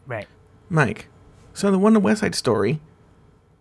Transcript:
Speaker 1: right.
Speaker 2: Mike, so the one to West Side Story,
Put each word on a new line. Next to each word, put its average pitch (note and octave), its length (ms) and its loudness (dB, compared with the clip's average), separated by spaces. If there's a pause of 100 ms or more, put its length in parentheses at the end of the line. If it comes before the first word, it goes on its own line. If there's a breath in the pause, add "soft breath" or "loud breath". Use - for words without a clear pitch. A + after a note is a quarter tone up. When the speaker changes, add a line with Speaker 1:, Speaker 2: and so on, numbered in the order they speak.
Speaker 1:
right. A2 220 -12 (400)
Speaker 2:
Mike, C#3+ 400 -2 (440)
so G3+ 200 -2
the F#3+ 80 2
one G#3+ 140 4
to A3 40 6
West G#3+ 220 0
Side - 160 -4
Story, A2 440 -2 (800)